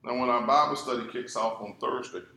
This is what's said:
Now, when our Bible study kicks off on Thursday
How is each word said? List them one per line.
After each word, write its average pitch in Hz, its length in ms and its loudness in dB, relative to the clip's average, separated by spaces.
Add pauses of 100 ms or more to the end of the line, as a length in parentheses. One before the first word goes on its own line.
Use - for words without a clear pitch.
Now, 123 160 -4
when 123 100 2
our 120 160 4
Bible 143 320 6
study 120 360 -4
kicks - 240 -6
off 113 240 0
on 101 200 -12
Thursday 127 420 -4 (140)